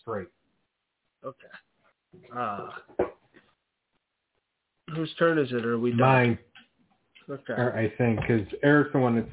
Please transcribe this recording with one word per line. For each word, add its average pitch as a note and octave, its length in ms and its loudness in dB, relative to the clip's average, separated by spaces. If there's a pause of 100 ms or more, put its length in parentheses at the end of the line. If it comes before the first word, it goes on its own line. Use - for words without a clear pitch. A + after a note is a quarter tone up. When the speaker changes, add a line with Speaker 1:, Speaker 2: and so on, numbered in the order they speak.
Speaker 1:
straight. G2+ 260 -8 (1000)
Speaker 2:
Okay. - 1080 -20
Uh, G#2+ 340 -8 (2250)
whose D#3+ 220 -8
turn E3 220 2
is B2+ 120 -2
it? A#2 140 -4
Are A#2 140 -2
we A#2+ 120 0
done? A#2 80 0
Speaker 1:
Mine. B2+ 400 4 (880)
Speaker 2:
Okay. C3+ 240 -10
Speaker 1:
Or A#2+ 240 0
I A2 200 0
think, A#2 300 2
'cause A2 180 2 (180)
Eric's C#3+ 300 6
the C#3+ 60 2
one A#2+ 160 2
that A2+ 180 -2